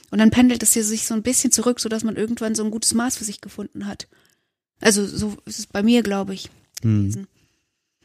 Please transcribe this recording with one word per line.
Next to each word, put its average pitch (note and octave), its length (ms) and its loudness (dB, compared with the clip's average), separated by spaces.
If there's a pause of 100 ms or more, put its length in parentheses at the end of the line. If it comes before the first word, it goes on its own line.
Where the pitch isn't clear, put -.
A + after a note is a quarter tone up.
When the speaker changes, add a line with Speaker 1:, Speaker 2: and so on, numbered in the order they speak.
Speaker 1:
und G3 80 -2
dann A3 140 8
pendelt B3 320 4
es G#3+ 100 4
hier A3+ 100 2
sich A3 220 -4
so - 80 -4
ein A3 80 -2
bisschen B3+ 300 0
zurück, B3 280 2
sodass A3 240 -4
man G#3+ 120 -4
irgendwann A3 400 -4
so G#3+ 80 -4
ein G#3+ 80 -2
gutes A3+ 240 -2
Maß A#3+ 220 0
für G#3+ 80 -10
sich G3+ 160 -10
gefunden G3+ 440 -12
hat. G3+ 220 -12 (720)
Also G#3 260 4
so G#3 300 -6 (100)
ist A3 140 -12
es G#3+ 80 -12
bei G3+ 160 -4
mir, A#3+ 180 6
glaube G3 320 -4
ich, - 160 -14 (320)
Speaker 2:
Hm. G#2+ 200 2
Speaker 1:
gewesen. G2 260 -4 (760)